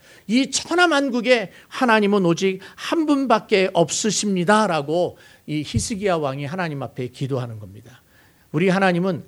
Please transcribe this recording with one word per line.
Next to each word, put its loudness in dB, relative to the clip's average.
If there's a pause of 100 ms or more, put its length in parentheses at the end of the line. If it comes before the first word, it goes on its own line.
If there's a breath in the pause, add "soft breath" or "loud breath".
(280 loud breath)
"이 0
천하 2
만국에 0 (160 loud breath)
하나님은 2
오직 0 (160 loud breath)
한 -2
분밖에 2
없으십니다."라고 0 (300 loud breath)
이 -4
히스기야 -2
왕이 -4
하나님 -6
앞에 -8
기도하는 -6
겁니다. -20 (480 soft breath)
우리 0
하나님은 0